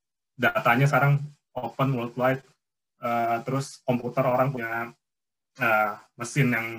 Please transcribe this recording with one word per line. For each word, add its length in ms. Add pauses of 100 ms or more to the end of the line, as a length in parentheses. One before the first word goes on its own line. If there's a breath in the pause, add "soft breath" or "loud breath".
(340)
datanya 560
sekarang 320 (320)
open 400
worldwide, 480 (640)
eh, 400
terus 400
komputer 400
orang 240
punya, 400 (720)
eh, 300 (260)
mesin 320
yang 160 (120)